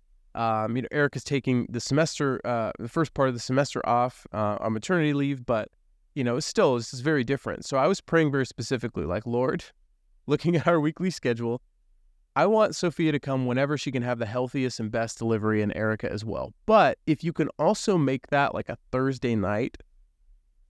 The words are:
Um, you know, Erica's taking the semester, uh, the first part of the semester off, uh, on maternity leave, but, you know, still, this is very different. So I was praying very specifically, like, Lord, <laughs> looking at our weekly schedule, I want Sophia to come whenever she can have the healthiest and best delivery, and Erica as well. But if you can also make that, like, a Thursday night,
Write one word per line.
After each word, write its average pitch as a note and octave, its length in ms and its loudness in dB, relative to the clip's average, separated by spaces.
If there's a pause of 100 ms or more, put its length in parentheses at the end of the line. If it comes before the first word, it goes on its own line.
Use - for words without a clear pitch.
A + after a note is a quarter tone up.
(340)
Um, A2 400 -2
you B2+ 80 -2
know, - 80 -6
Erica's C#3+ 320 0
taking B2+ 460 0
the A#2+ 100 -6
semester, C#3 680 0
uh, A#2 320 -2
the A#2 100 -8
first D#3+ 240 -2
part C3+ 160 2
of B2+ 60 -2
the A#2 60 -8
semester - 460 0
off, A#2+ 460 0
uh, G#2 260 -2
on A2+ 140 -2
maternity D3+ 400 0
leave, C#3 320 -2
but, A2+ 240 0 (460)
you C#3 100 -2
know, A#2+ 160 0
still, D3+ 360 4
this A#2 180 -6
is B2+ 60 -10
very D3 220 2
different. A#2+ 440 -4
So C#3 100 -2
I C3+ 100 4
was F#3+ 140 2
praying D#3+ 320 2
very C3+ 140 0
specifically, A#2 580 -4
like, F#2 220 -4
Lord, B2 400 -2 (300)
<laughs> - 300 -20
looking D#3 300 2
at C#3+ 100 0
our F3 140 4
weekly D#3+ 300 0
schedule, A#2 500 -2 (720)
I D3+ 120 4
want A3 280 4
Sophia E3 380 0
to C#3+ 80 0
come C3 260 -2
whenever C3+ 320 0
she B2+ 140 -6
can B2+ 100 -2
have B2 160 -2
the A#2 80 -4
healthiest B2+ 540 -4
and A2 100 -4
best A2+ 280 -4
delivery, G#2+ 440 2
and G#2 140 0
Erica G#2+ 340 -2
as G#2 140 -6
well. C2+ 280 -6 (120)
But F#3+ 420 6
if D#3 160 0
you E3 100 -4
can D3+ 160 0 (100)
also F#3+ 380 2
make C3+ 300 2
that, C#3+ 260 0
like, - 160 -6
a - 100 -8 (120)
Thursday B2+ 460 0
night, G#2 420 -2 (920)